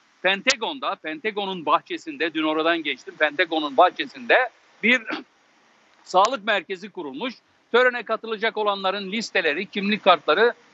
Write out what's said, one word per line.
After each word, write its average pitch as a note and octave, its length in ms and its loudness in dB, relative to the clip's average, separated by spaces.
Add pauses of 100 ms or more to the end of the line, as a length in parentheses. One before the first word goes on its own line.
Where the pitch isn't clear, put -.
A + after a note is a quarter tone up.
(220)
Pentagon'da, F#3 720 -2
Pentagon'un F#3+ 720 -6
bahçesinde, D#3+ 680 -4
dün D#3 80 -2
oradan D#3 400 0
geçtim, C#3+ 360 -8
Pentagon'un D#3 580 -2
bahçesinde E3 760 2 (320)
bir A#3 200 2 (520)
<clears throat> - 500 -20
sağlık G3+ 400 2
merkezi G3 460 -4
kurulmuş. F3 440 -10 (380)
Törene B3 300 4
katılacak A3 540 -4
olanların G3 560 -2
listeleri, F#3+ 540 -2
kimlik G3+ 380 -2
kartları F3+ 500 4 (200)